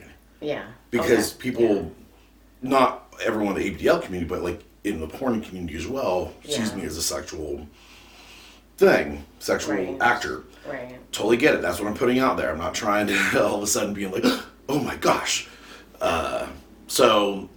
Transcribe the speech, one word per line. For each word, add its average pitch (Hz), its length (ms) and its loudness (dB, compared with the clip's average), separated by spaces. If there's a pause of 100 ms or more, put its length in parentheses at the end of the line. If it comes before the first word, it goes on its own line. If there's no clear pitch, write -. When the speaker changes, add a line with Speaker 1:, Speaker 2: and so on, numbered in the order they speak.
(420)
Speaker 1:
Yeah. 139 260 -6
Oh, - 40 -18 (180)
Speaker 2:
Because 120 440 4
Speaker 1:
yeah. - 100 -18
Speaker 2:
people, 113 320 4
Speaker 1:
Yeah. 92 80 -2 (840)
Speaker 2:
not - 440 2 (100)
everyone 104 320 0
in 76 60 -2
the - 60 -2
A - 20 -2
B 73 80 -8
D 95 100 0
L 165 120 4
community, 87 280 -6
but, 82 140 -4
like, - 200 -4 (220)
in 95 160 -4
the 80 80 -6
porn 120 340 -2
community 85 360 -10
as 80 80 -6
well, 98 460 -2 (120)
sees 110 280 -2
Speaker 1:
Yeah. 95 60 -10
Speaker 2:
me 90 80 -6
as 78 120 -8
a 82 60 -4
sexual 76 640 -6 (1120)
thing, 80 480 4 (140)
sexual - 360 -2
Speaker 1:
Right. 92 260 -4
Speaker 2:
actor. - 420 0 (240)
Speaker 1:
Right. 127 300 -12 (140)
Speaker 2:
Totally 113 260 2
get 131 180 4
it. - 60 -2
That's 87 180 -2
what 101 80 -4
I'm 104 80 -4
putting 123 240 2
out 131 180 2
there. 65 140 -2
I'm 78 60 -4
not 90 160 -4
trying 104 340 0
to 98 80 0
<laughs> 123 280 2
all 107 140 2
of 104 60 -4
a 98 40 -2
sudden 101 260 0
being 95 180 -4
like, 104 140 -2 (200)
<gasps> - 240 -16
"Oh 143 100 0
my - 160 -4
gosh." - 520 0 (540)
Uh, 71 440 -2 (420)
so 101 680 4